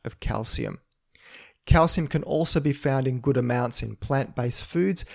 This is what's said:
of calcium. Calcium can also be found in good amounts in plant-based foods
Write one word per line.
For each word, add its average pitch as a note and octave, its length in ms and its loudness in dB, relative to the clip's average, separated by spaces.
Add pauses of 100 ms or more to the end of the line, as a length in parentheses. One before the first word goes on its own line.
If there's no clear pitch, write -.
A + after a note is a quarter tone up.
of - 160 -10
calcium. - 580 -4 (880)
Calcium E3 400 6
can D3 160 -2
also D#3 360 0
be C#3+ 140 2
found C3+ 340 0
in B2+ 140 -2
good B2+ 160 2
amounts B2 460 0
in A2 140 -8
plant-based B2+ 680 -2
foods F3+ 400 -2 (100)